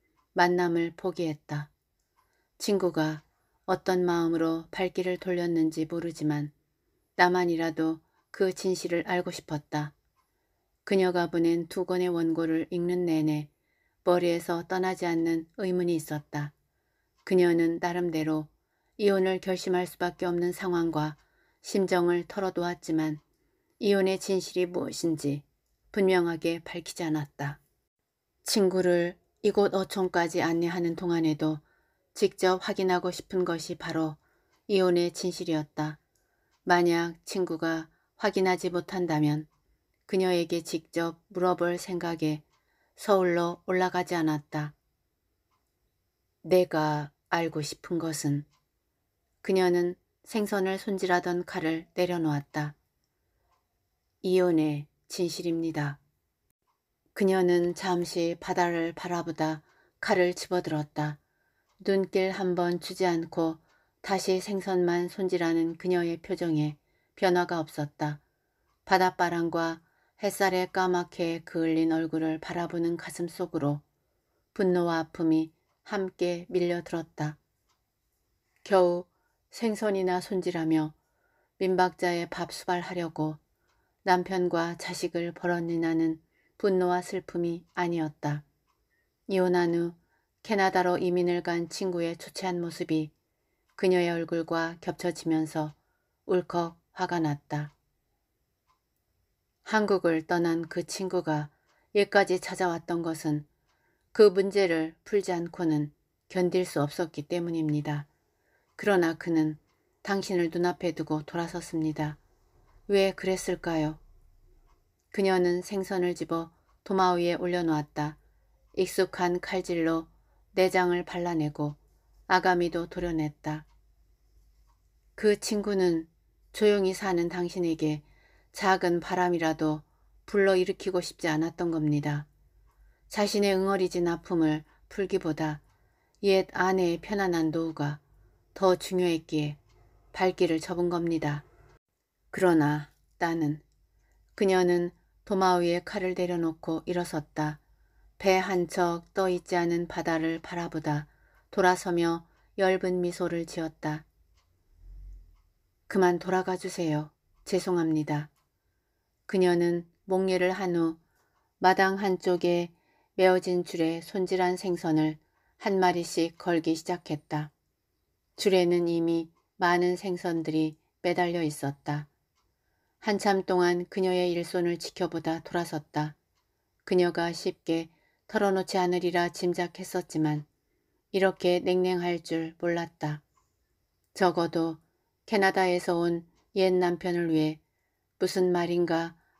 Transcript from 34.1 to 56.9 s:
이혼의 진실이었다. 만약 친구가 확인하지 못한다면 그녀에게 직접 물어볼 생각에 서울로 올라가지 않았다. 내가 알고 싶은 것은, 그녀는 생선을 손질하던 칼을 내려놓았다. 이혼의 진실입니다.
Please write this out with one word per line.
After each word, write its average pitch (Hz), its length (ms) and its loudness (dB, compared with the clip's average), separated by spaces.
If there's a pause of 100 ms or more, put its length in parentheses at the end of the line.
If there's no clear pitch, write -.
이혼의 175 460 4
진실이었다. 156 840 -4 (640)
만약 170 520 4 (100)
친구가 165 640 -4 (260)
확인하지 185 560 2
못한다면 160 760 0 (580)
그녀에게 175 580 0
직접 165 640 -6
물어볼 175 500 0
생각에 165 640 -4 (520)
서울로 175 720 2
올라가지 180 480 0
않았다. 151 580 -2 (1700)
내가 156 680 2 (180)
알고 165 320 -2
싶은 - 380 -6
것은, 147 440 -2 (1000)
그녀는 180 540 2 (280)
생선을 196 540 -2
손질하던 180 680 -2
칼을 165 480 -4
내려놓았다. 156 840 -2 (1500)
이혼의 160 640 2 (200)
진실입니다. 165 920 -4 (1120)